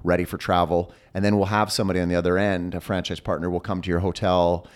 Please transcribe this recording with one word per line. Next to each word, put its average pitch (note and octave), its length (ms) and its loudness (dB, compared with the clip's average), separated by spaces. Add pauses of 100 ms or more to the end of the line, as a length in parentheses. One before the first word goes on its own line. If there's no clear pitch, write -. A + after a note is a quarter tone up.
ready F2 220 2
for F2 120 -8
travel. F2 540 0 (240)
And F#2+ 100 0
then G#2 120 4
we'll F#2+ 100 2
have G#2 240 2
somebody F#2+ 280 0
on F2 100 0
the F2+ 60 0
other F2 220 2
end, F#2 380 -2
a F2 40 -8
franchise F2+ 400 -6
partner, E2+ 300 -4
will F2 100 -2
come F#2 220 -6
to F#2+ 80 -6
your E2+ 120 2
hotel, F2+ 760 2